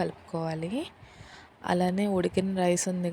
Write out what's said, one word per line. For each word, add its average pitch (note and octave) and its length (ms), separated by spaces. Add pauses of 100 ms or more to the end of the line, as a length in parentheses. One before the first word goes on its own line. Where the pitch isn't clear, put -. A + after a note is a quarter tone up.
కలుపుకోవాలి. E3 720 (1000)
అలానే F3+ 340 (120)
ఉడికిన F#3 340 (100)
రైస్ F3+ 300
ఉంది F3+ 220